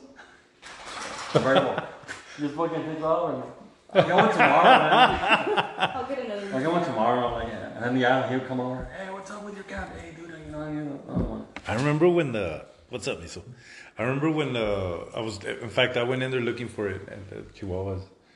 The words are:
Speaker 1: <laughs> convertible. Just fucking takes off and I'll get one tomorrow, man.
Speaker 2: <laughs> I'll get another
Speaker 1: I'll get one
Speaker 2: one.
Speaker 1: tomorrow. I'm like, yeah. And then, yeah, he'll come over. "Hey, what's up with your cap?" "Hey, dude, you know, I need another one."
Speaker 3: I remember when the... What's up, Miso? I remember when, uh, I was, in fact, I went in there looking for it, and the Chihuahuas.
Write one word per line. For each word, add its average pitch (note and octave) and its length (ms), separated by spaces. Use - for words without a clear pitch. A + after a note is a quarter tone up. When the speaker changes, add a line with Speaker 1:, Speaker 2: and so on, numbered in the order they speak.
Speaker 1:
<laughs> - 680
convertible. C3+ 500
Just C#3+ 160
fucking D#3 300
takes D#3 180
off D#3+ 320
and B2+ 80
I'll F#3+ 140
get F3 80
one A3+ 140
tomorrow, F#3 340
man. A3 1120
Speaker 2:
<laughs> - 0
I'll B3 280
get C4 180
another G3+ 300
Speaker 1:
I'll C3 60
get D3+ 120
one F3 80
Speaker 2:
one. - 40
Speaker 1:
tomorrow. A#2+ 420
I'm A#2+ 80
like, A#2 140
yeah. A2 260
And A2+ 100
then, B2 140
yeah, B2+ 320
he'll B2+ 100
come B2+ 200
over. B2+ 360
"Hey, F#3+ 160
what's G3 180
up G#3 140
with G3+ 100
your G3 100
cap?" G3 340
"Hey, E3+ 180
dude, E3 140
you D3+ 60
know, D3+ 80
I D3+ 120
need D3+ 80
another C#3+ 440
one." A2 220
Speaker 3:
I F#2+ 60
remember D3 340
when E3+ 240
the... E2+ 320
What's A#2+ 180
up, G#2+ 140
Miso? E2+ 220
I G#2 60
remember C#3+ 260
when, C#3+ 260
uh, G2 480
I - 60
was, G#2 240
in - 240
fact, B2 300
I A#2+ 60
went C3 180
in C3 80
there C3 100
looking A#2 280
for G#2 200
it, F#2+ 200
and G2+ 200
the G#2+ 140
Chihuahuas. F#2+ 500